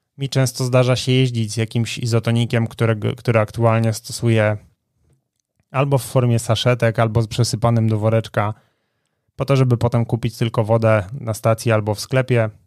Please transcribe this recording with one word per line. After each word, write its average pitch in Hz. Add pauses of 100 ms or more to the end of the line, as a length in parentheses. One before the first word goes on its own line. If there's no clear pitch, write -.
(180)
Mi 139
często 131
zdarza 123
się -
jeździć 120
z 104
jakimś 113
izotonikiem, 117
którego, 110
który 113
aktualnie 113
stosuję 107 (1120)
albo 139
w 120
formie 120
saszetek, 117
albo 113
z 110
przesypanym 113
do 110
woreczka, 110 (840)
po 135
to, 139
żeby 127
potem 117
kupić 117
tylko 117
wodę 110
na 117
stacji 113
albo 107
w -
sklepie, 123 (160)